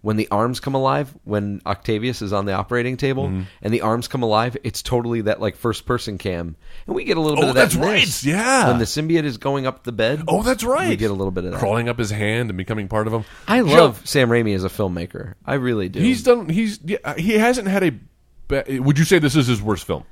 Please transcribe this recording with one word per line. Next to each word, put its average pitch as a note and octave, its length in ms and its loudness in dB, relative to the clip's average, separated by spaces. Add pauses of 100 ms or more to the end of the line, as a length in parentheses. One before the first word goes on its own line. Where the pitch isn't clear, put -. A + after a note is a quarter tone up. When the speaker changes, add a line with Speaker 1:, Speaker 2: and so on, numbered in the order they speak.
Speaker 1:
when G#2+ 160 0
the A2 160 0
arms A#2 260 0
come C#3 160 -6
alive, C3+ 480 0
when G2+ 420 -4
Octavius A2 580 -2
is G2+ 100 -4
on G2+ 120 0
the G2 100 -2
operating A#2+ 420 -2
table, C3+ 320 -2
Speaker 2:
Mm-hmm. F#2+ 140 -4 (200)
Speaker 1:
and G#2+ 100 -2
the A#2 100 0
arms A2+ 260 0
come B2+ 160 -2
alive, A2+ 400 0
it's A2+ 180 -6
totally A#2 400 -2
that, G#2 180 0
like, G#2+ 140 -2
first-person A2+ 640 -4
cam. E2+ 380 -6 (320)
And G3+ 80 -4
we - 80 -4
get - 120 0
a D#3+ 40 -2
little D3+ 160 0
bit D3 80 4
Speaker 2:
Oh, C#3 60 2
Speaker 1:
of B2+ 40 0
that B2+ 80 4
Speaker 2:
that's - 140 2
Speaker 1:
in - 60 0
Speaker 2:
right. G3+ 220 2
Speaker 1:
this. - 200 -6
Speaker 2:
Yeah. G#3+ 440 2
Speaker 1:
When B2 100 2
the A#2 60 2
symbiote D#3 380 0
is C3+ 140 -2
going C#3 280 -2
up C3 200 -4
the A#2+ 80 -8
bed, B2 340 0
Speaker 2:
Oh, F#3 160 2
that's A3+ 220 0
right. D4+ 240 0
Speaker 1:
we - 80 0
get G#2 160 0
a - 20 -2
little F#2+ 160 -2
bit F#2 140 -4
of F2 80 -4
that. - 60 -6
Speaker 2:
Crawling A#2 300 0
up A#2 120 -2
his G#2+ 100 -2
hand G#2+ 400 -2
and F#2 60 -4
becoming G2+ 320 -6
part G#2+ 180 0
of A2 60 -2
him. A2+ 120 -2 (220)
Speaker 1:
I A#3 140 2
Speaker 2:
Joe A3 60 2
Speaker 1:
love D3 380 6
Sam C3 240 2
Raimi A2+ 280 2
as F#2 80 -2
a F#2+ 40 -2
filmmaker. F2+ 680 -6 (120)
I C3+ 80 -2
really A#2+ 340 -2
do. G#2 120 -6
Speaker 2:
He's A#3 240 2
done, A#3+ 240 2
he's, G#3 360 -2
yeah, D#3 320 -6
he F#3 180 0
hasn't A3 340 2
had F#3+ 160 2
a D#3 80 2 (560)
ba-, C3+ 340 -2
would C#3 160 4
you E3 60 4
say F3 160 6
this D3 160 2
is C3+ 100 4
his A#2 160 0
worst G#2 240 -2
film? D2 260 -4